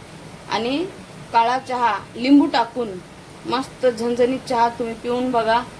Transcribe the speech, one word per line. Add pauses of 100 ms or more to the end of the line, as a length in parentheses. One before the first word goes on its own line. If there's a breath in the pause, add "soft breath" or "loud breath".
(500)
आणि (460)
काळा
चहा (160)
लिंबू
टाकून (580)
मस्त
झणझणीत
चहा
तुम्ही
पिऊन
बघा. (180)